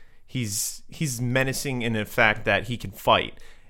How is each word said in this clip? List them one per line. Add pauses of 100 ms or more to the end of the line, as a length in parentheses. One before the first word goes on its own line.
(260)
he's,
he's
menacing
in
the
fact
that
he
can
fight. (300)